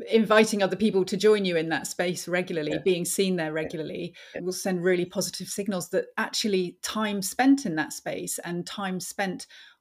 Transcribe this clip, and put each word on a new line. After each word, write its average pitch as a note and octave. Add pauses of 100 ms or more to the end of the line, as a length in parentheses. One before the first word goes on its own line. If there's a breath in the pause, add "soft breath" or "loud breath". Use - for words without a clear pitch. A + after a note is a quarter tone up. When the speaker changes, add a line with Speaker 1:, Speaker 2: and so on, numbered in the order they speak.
(100)
Speaker 1:
inviting G#3+
other F#3+
people F#3+
to G3+
join G#3
you F3
in D#3+
that D3+
space F3+
regularly, F3
Speaker 2:
Yeah. -
Speaker 1:
being F3
seen F#3+
there D#3+
Speaker 2:
Yeah. D#3
Speaker 1:
regularly D#3+ (200 loud breath)
Speaker 2:
Yeah. F3
Speaker 1:
will F3+
send F3+
really F3+
positive F#3
signals G3
that - (120)
actually F#3+
time G#3
spent C4+
in E3
that -
space -
and F3
time F#3
spent F#3 (340 loud breath)